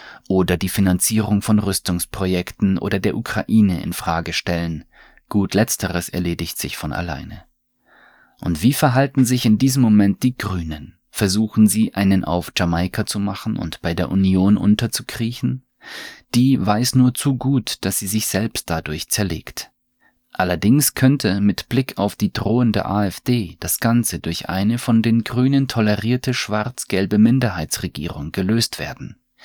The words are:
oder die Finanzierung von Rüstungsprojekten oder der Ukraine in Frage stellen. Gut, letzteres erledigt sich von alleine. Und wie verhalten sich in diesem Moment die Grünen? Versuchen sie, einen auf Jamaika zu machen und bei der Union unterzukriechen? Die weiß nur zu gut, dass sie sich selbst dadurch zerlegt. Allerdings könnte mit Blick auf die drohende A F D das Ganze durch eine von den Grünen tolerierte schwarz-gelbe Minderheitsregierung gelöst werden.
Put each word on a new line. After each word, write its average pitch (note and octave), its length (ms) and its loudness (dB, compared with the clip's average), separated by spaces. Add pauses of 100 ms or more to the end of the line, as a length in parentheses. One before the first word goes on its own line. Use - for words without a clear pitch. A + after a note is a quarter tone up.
(280)
oder F#2 280 2
die F#2 120 -2
Finanzierung G2+ 720 2
von G#2+ 160 4
Rüstungsprojekten F#2+ 1200 -2
oder G2 220 -2
der G#2 160 0
Ukraine G#2+ 680 2
in E2+ 100 -6
Frage E2 400 -4
stellen. E2+ 520 -4 (440)
Gut, G2 260 0
letzteres F#2 540 -2
erledigt E2+ 500 -4
sich - 180 -8
von D2+ 160 -6
alleine. E2 500 -8 (1000)
Und E2 220 -2
wie B2+ 120 4
verhalten C3+ 500 2
sich B2 200 0
in G#2+ 140 4
diesem C3 240 2
Moment G#2 400 4
die B2+ 140 0
Grünen? E2 580 -6 (160)
Versuchen G#2+ 560 2
sie, G#2+ 280 0
einen G2 280 2
auf F2 340 -4
Jamaika F2+ 480 0
zu - 140 -6
machen G2+ 380 -4
und - 240 -6
bei E2+ 120 -2
der - 160 -2
Union F#2+ 480 4
unterzukriechen? A#2+ 1080 -2 (680)
Die B2 320 2
weiß G#2+ 300 0
nur B2+ 180 6
zu C3+ 240 -2
gut, C3 440 -2
dass G2 180 -2
sie G#2 80 -6
sich G#2 220 -2
selbst - 420 -4
dadurch D#2 380 -6
zerlegt. - 640 -4 (580)
Allerdings F#2 640 2
könnte B2+ 460 2
mit G2+ 280 0
Blick C3 300 -2
auf G2+ 160 0
die G2+ 180 -2
drohende A2+ 520 0
A G2+ 220 0
F F2+ 140 -6
D A2 380 -2
das - 220 -6
Ganze A#2 400 0
durch - 280 -6
eine G2+ 300 0
von A2+ 240 2
den A2+ 220 2
Grünen C3 420 2
tolerierte A2+ 680 0
schwarz-gelbe G#2 840 -2
Minderheitsregierung F2 1120 0
gelöst A#2 480 -2
werden. - 380 -10 (280)